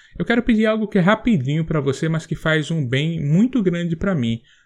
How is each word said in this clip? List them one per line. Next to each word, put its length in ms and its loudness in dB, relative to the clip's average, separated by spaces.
Eu 80 -4
quero 200 0
pedir 220 2
algo 200 0
que 120 0
é 20 4
rapidinho 640 2
pra 160 -2
você, 280 -2
mas 160 -2
que 120 -6
faz 340 0
um 160 -2
bem 340 -2
muito 440 2
grande 320 -2
pra 180 -2
mim. 260 -2